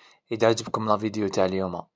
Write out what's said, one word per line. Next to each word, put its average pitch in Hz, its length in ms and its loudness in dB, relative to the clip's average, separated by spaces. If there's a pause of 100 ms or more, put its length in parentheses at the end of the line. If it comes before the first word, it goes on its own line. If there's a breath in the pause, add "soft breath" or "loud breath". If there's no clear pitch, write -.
(320 soft breath)
اذا 113 160 4
عجبكم 110 400 -2
لا 104 80 4
فيديو 104 320 -2
تاع 95 160 2
اليوم، 92 380 -2 (140)